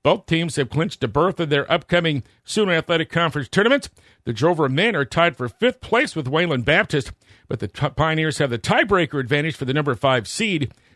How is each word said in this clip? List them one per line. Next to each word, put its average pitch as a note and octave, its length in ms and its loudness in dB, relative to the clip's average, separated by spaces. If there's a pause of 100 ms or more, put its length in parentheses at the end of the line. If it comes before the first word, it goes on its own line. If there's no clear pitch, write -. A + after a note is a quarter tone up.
Both F3 220 2
teams E3 320 -2
have C3 120 -2
clinched - 340 -4
a B2 40 0
berth D#3 320 0
in E3 100 -2
their C#3+ 220 0
upcoming D3+ 520 0 (200)
Sooner G3+ 300 0
Athletic D#3+ 360 0
Conference D#3 380 0
tournaments. A#3 420 2 (360)
The B2 80 -4
Drover D3+ 360 2
men F#3+ 260 0
are C#3+ 100 0
tied E3+ 320 0
for B2+ 100 -4
fifth A#3+ 340 -2
place A#3+ 340 0
with C#3+ 120 -4
Wayland D3 380 0
Baptist, D3+ 460 0 (360)
but - 120 -4
the G#2 80 -8
t-, C#3 220 -4
Pioneers D#3 500 0
have C#3+ 100 0
the A#2 100 -4
tiebreaker F3+ 600 0
advantage D3 360 -2
for C#3 100 -6
the C3 80 -2
number C#3+ 220 0
five B2+ 320 0
seed F3+ 460 -4 (220)